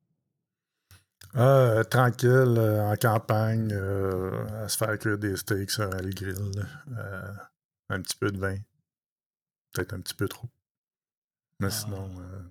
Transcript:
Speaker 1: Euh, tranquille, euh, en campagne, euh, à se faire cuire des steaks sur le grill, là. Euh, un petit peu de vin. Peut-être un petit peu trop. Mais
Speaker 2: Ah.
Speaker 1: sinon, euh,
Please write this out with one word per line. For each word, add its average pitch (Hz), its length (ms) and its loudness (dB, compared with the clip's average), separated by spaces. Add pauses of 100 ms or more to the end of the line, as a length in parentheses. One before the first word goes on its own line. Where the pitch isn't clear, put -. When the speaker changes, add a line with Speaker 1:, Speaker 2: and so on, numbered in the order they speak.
(1400)
Speaker 1:
Euh, 120 480 6
tranquille, 123 720 4
euh, 107 340 2
en 104 60 0
campagne, 110 760 0
euh, 98 920 -2
à - 20 -6
se - 100 -6
faire 107 220 -2
cuire 104 180 0
des 101 200 -2
steaks 98 340 -2
sur 104 180 -2
le 95 200 -4
grill, 98 480 -6
là. 104 60 -4 (360)
Euh, 98 320 -10 (580)
un 95 120 -4
petit - 160 -10
peu 107 140 -2
de 98 60 -6
vin. 95 200 -4 (1120)
Peut-être 92 220 -6
un 92 80 -10
petit - 120 -12
peu 98 140 -2
trop. - 220 -14 (1120)
Mais 98 60 0
Speaker 2:
Ah. 98 40 -4
Speaker 1:
sinon, 98 480 -8
euh, 92 320 -14